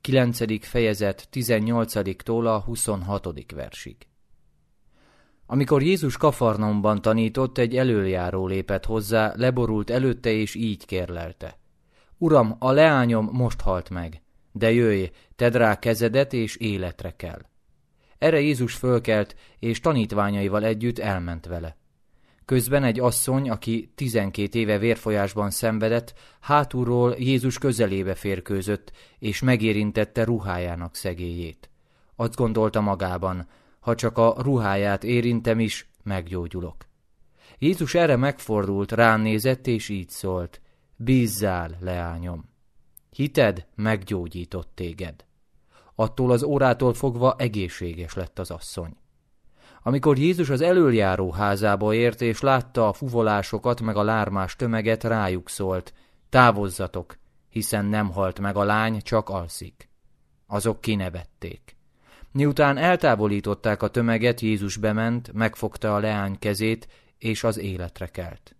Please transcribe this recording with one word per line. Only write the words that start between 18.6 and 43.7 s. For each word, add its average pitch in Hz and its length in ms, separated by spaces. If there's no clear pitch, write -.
fölkelt, 117 640
és 113 220
tanítványaival 104 840
együtt 113 340
elment 87 480
vele. 82 320
Közben 131 400
egy 120 160
asszony, 131 500
aki 113 440
tizenkét 104 600
éve 107 240
vérfolyásban 104 720
szenvedett, 113 640
hátulról 123 760
Jézus 127 400
közelébe 98 560
férkőzött, 98 800
és 104 220
megérintette 107 840
ruhájának 90 720
szegélyét. 87 760
Azt 117 180
gondolta 110 460
magában: 92 680
„Ha 117 140
csak 117 240
a 113 200
ruháját 101 640
érintem 117 560
is, - 300
meggyógyulok.” 87 760
Jézus 160 360
erre 165 220
megfordult, 104 760
rám 113 280
nézett, 110 460
és 113 220
így 98 200
szólt: 92 520
„Bízzál, 101 840
leányom! 87 680
Hited 120 640